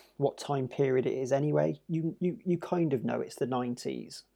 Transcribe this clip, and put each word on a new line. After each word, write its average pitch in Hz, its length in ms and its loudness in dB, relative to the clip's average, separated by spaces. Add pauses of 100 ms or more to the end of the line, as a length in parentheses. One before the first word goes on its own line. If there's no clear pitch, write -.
(160)
what - 220 0
time 135 300 -2
period 131 380 2
it 127 80 0
is 131 180 -2
anyway. 147 560 2
You, 160 320 0
you, 180 240 0
you 175 140 2
kind 170 340 0
of 123 120 0
know 120 160 0
it's - 160 -8
the 135 100 -2
nineties, 123 760 -4 (140)